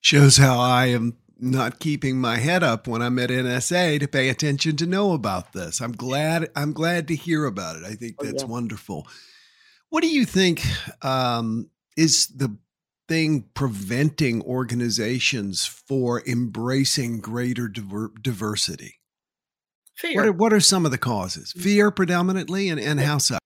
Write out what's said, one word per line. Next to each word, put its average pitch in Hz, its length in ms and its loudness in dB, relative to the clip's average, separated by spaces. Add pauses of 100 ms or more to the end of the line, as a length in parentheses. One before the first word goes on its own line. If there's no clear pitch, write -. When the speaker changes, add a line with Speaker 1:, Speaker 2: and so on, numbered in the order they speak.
Speaker 1:
Shows 143 360 8
how 131 220 8
I 123 280 4
am 120 320 0 (180)
not 127 440 -2
keeping 139 400 -2
my 117 160 0
head 165 260 2
up 117 240 0
when 117 160 -2
I'm 123 160 0
at 123 120 0
N 127 160 0
S 123 260 -2
A 175 260 2
to 139 80 -2
pay 131 220 0
attention 147 480 0
to 165 100 -2
know 190 260 2
about 101 400 -2
this. 85 280 -8
I'm 120 100 -6
glad, 151 640 -2
I'm 147 180 -2
glad 165 360 -2
to 165 80 -2
hear 156 280 -2
about 92 300 -6
it. 82 100 -14
I 104 100 -10
think 117 260 -12
Speaker 2:
Oh, 143 40 -6
Speaker 1:
that's 135 200 -4
Speaker 2:
yeah. 123 40 -10
Speaker 1:
wonderful. 110 600 -8 (800)
What 320 140 0
do 320 60 2
you 285 160 4
think, 185 380 2 (420)
um, 120 640 -2 (280)
is - 320 2
the 127 280 -4 (520)
thing 156 460 0
preventing 120 880 0
organizations 120 1200 -2
for 123 600 -2
embracing 120 960 -2
greater 120 480 -4
diver-, 104 440 -8 (100)
diversity? 107 800 -6 (960)
Speaker 2:
Fear. 339 180 -6
Speaker 1:
What 208 140 2
are, 208 40 2
what 208 200 2
are 214 80 6
some 180 260 4
of 131 60 0
the 131 60 -4
causes? 101 540 -6
Fear 202 380 4
predominantly, 185 800 0
and, 156 120 -2
and 139 200 0
Speaker 2:
Yeah. 139 60 2
Speaker 1:
how 147 120 0
so? 127 280 0